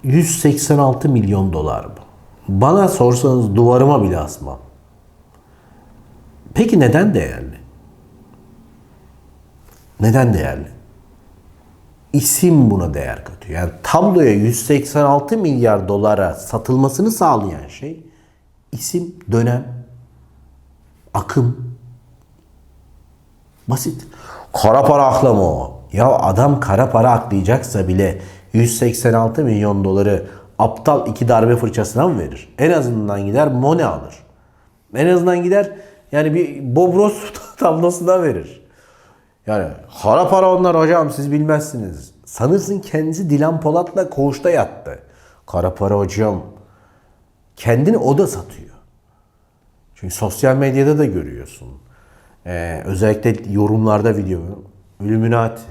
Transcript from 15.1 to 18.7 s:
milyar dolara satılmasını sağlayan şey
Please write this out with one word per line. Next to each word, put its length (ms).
milyar 500
dolara 460
satılmasını 760
sağlayan 560
şey 360